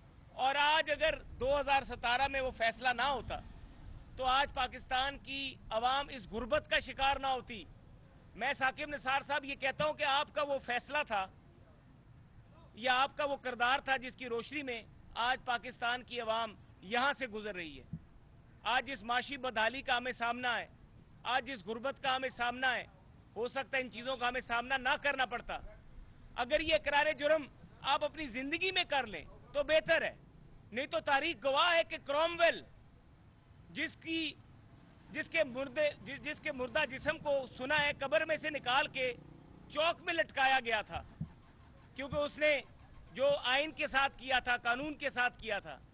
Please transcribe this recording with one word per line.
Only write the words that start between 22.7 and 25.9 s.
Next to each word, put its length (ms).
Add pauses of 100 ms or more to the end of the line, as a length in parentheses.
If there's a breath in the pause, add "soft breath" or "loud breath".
है, 160 (480)
हो 120
सकता 300
है 60
इन 60
चीज़ों 280
का 100
हमें 140
सामना 360
ना 200
करना 280
पड़ता। 360 (760)